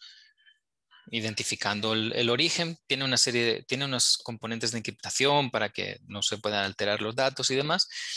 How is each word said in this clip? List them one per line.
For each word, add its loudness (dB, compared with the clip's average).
identificando -2
el, 0
el 2
origen. 0
Tiene 0
una 2
serie 4
de, 2
tiene -2
unos 2
componentes -4
de -4
encriptación 0
para 0
que -8
no -10
se 0
puedan 0
alterar 0
los -4
datos 0
y 0
demás. 0